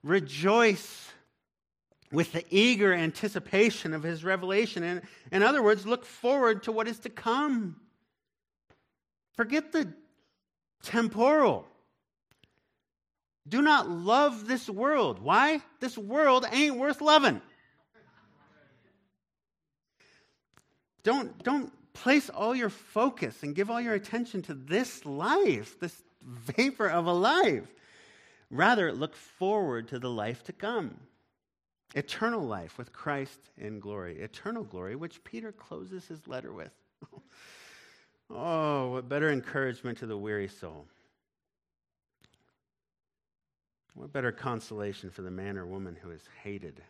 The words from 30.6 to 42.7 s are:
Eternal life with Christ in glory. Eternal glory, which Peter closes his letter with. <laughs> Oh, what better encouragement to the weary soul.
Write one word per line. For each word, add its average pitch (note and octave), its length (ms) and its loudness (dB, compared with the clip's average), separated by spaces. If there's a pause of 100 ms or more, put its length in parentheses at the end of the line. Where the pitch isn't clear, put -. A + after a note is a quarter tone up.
Eternal G#3 480 -4
life F#2+ 340 -10
with A#2+ 160 -16
Christ C#3 460 -8 (180)
in G#2+ 220 -12
glory. F#2+ 400 -12
Eternal G#3 440 -12
glory, F#2+ 320 -12
which E3 280 -16
Peter A3+ 280 -16
closes F#3 560 -16
his D#3+ 200 -18
letter B2+ 240 -12
with. F2 220 -16 (380)
<laughs> - 100 -20 (1120)
Oh, D3 600 -2
what B2 180 -8
better D3 220 0
encouragement B2+ 640 -4
to B2+ 80 -12
the A2 100 -8
weary G2+ 320 -6
soul. D#2 380 -16 (3000)